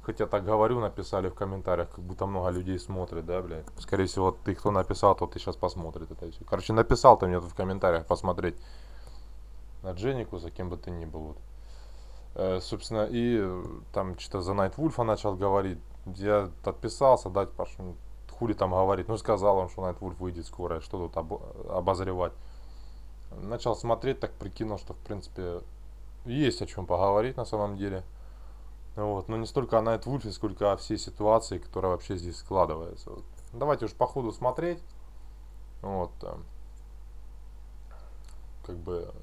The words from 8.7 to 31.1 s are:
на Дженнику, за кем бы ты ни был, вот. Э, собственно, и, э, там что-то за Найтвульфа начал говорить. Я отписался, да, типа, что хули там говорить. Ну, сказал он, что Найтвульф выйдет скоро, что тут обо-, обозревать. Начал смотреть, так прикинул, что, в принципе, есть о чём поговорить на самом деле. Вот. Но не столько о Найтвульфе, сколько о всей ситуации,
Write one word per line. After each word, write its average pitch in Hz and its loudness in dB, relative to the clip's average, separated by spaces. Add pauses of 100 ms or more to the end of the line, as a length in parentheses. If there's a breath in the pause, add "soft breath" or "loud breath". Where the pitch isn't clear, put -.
на 92 -6
Дженнику, 110 -2
за 82 -8
кем 92 -6
бы 87 -4
ты - -10
ни 85 -6
был, 78 -8
вот. 78 -8 (1000 loud breath)
Э, 92 2
собственно, 107 -2
и, 120 4
э, 90 0 (300)
там 92 -2
что-то - -4
за 90 0
Найтвульфа 101 2
начал 104 2
говорить. 95 4 (260)
Я 98 2 (140)
отписался, 117 6
да, 95 2
типа, - -4
что 90 -10 (340)
хули 117 -2
там 95 2
говорить. 92 4
Ну, 110 0
сказал 101 6
он, 92 2
что - -6
Найтвульф 90 -4
выйдет 87 -4
скоро, 85 -4
что - -8
тут 85 -4
обо-, 82 -4 (280)
обозревать. 90 0 (1080 soft breath)
Начал 113 -2
смотреть, 120 0
так - -4
прикинул, 104 -6
что, - -10
в - -16
принципе, 90 -6 (640)
есть 131 2
о 98 0
чём 92 -6
поговорить 98 4
на 120 -2
самом 104 0
деле. 95 -2 (920 soft breath)
Вот. 104 0
Но 113 -2
не 110 -2
столько 120 4
о - 8
Найтвульфе, 113 0
сколько 101 2
о 98 4
всей 110 -2
ситуации, 104 4